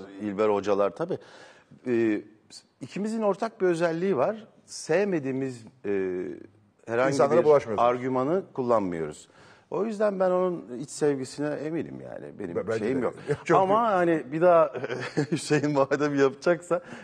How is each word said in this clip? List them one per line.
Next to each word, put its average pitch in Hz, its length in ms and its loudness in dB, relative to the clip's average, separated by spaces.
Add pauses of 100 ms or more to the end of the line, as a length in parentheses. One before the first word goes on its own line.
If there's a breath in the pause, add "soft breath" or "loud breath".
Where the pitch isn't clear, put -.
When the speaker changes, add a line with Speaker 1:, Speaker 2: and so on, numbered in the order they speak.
(220)
Speaker 1:
İlber 107 280 0
Hocalar 101 460 0
tabii. 165 220 -6 (680 loud breath)
Ee, 113 340 2 (600)
ikimizin 214 400 -6
ortak 196 400 -2
bir 185 60 2
özelliği 170 500 0
var. 202 300 -2 (180)
Sevmediğimiz, 135 960 -2 (220)
e, 101 60 -2 (920)
herhangi 127 280 0
Speaker 2:
İnsanlara 147 260 4
Speaker 1:
bir 156 60 2
Speaker 2:
bulaşmıyorsunuz. 120 440 4
Speaker 1:
argümanı 131 540 0 (100)
kullanmıyoruz. 92 760 -2 (420 soft breath)
O 175 140 -2
yüzden 208 340 -2
ben 185 120 2
onun 175 480 -2
iç 143 100 -12
sevgisine 143 580 -2
eminim 143 540 -6
yani. - 380 -14
Benim 87 160 -8
Speaker 2:
Ben-, 90 120 -2
bence 110 120 -2
Speaker 1:
şeyim 123 220 -2
Speaker 2:
de. 113 40 -2
Speaker 1:
yok. 90 80 -2 (160)
Speaker 2:
<laughs> 143 160 -4
Çok 170 160 4
Speaker 1:
Ama 214 280 2
Speaker 2:
iyi. 202 60 2
Speaker 1:
hani 170 360 2
bir 160 100 -4
daha 165 320 6 (260)
<laughs> 139 320 -4
Hüseyin 147 400 0
madem 143 480 2
yapacaksa, 170 600 2 (220 loud breath)